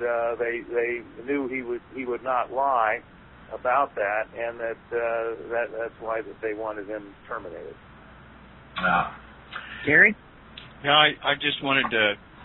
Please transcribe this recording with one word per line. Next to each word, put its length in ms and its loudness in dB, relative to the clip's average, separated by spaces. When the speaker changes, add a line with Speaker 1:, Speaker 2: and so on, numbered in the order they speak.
Speaker 1:
uh, 380 0
they, 220 -2
they 520 -2
knew 240 -2
he 140 -6
would, 180 -6
he 100 -8
would 180 -4
not 300 -2
lie 480 2
about 420 0
that, 300 0
and 220 -6
that, 220 -6
uh, 600 -2
that, 160 0
that's 220 -6
why 220 -4
that 180 -14
they 140 -2
wanted 340 -6
him 260 -10
terminated. 460 -10
Speaker 2:
Wow. 360 0
Speaker 3:
Gary? 320 8
Speaker 4:
Yeah, 100 4
I, 200 8
I 120 2
just 280 -2
wanted 280 2
to 240 4